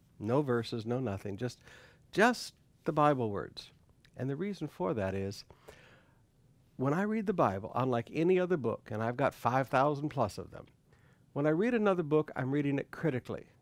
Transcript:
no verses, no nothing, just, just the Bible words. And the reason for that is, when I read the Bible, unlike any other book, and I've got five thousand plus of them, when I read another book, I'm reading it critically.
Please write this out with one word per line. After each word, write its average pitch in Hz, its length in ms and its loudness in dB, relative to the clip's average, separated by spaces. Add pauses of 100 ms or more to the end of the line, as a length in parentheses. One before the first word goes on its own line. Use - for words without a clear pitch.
(180)
no 120 240 2
verses, 120 420 -2
no 120 140 -2
nothing, 101 380 -4
just, 120 240 -6 (500)
just 233 420 2 (320)
the 160 80 -2
Bible 147 380 4
words. - 400 -8 (460)
And 131 120 -4
the 139 60 -4
reason 180 320 -4
for 175 260 -4
that 95 220 -2
is, 98 300 -6 (1300)
when 135 140 0
I 180 100 2
read 214 240 -2
the 214 60 0
Bible, 110 440 0
unlike 120 360 0
any 180 280 4
other 180 160 0
book, 117 340 -4
and 107 100 -4
I've 117 160 -2
got 135 200 2
five 123 320 2
thousand 143 400 2
plus 117 280 -2
of 95 140 -10
them, - 160 -16 (680)
when 143 140 0
I 151 40 4
read 196 240 2
another 202 280 2
book, 151 320 2
I'm 131 160 -4
reading 143 260 2
it - 140 -4
critically. 123 540 -4 (180)